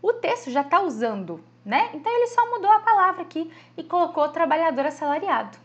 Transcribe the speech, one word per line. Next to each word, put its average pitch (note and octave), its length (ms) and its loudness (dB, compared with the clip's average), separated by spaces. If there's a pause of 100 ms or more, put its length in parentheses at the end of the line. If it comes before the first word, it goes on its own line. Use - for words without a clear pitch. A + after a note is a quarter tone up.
o A4 120 0
texto A#4 360 -4
já C4+ 140 0
tá D#4+ 160 2
usando, G#3+ 640 -4 (220)
né? A#3+ 280 0
Então D#4 180 -4
ele A#4+ 160 2
só A#4+ 220 0
mudou G#4 220 2
a G#4+ 80 8
palavra F#4+ 440 2
aqui D#4+ 280 -8 (240)
e E4 80 -12
colocou E4+ 460 0
trabalhador D#4 560 0
assalariado. D4 800 -2